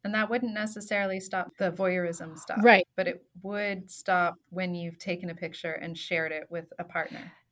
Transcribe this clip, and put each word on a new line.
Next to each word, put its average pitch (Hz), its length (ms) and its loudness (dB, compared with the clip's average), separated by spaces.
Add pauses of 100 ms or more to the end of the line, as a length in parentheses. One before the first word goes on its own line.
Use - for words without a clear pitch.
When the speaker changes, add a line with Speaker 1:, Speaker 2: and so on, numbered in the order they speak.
Speaker 1:
And 202 120 -2
that 214 140 2
wouldn't 240 260 0
necessarily 202 640 -2
stop 190 360 -4
the 190 140 2
voyeurism 175 640 0
stuff, - 260 -4
Speaker 2:
Right. 208 340 10
Speaker 1:
but 185 100 0
it - 180 -4 (180)
would 196 500 -4
stop 175 460 2 (100)
when 180 260 -2
you've 170 240 -6
taken 175 320 -4
a 165 60 -10
picture 165 380 -6
and 165 220 -8
shared 160 360 -2
it 156 180 -6
with 170 280 -8
a 170 60 -6
partner. - 480 -6 (200)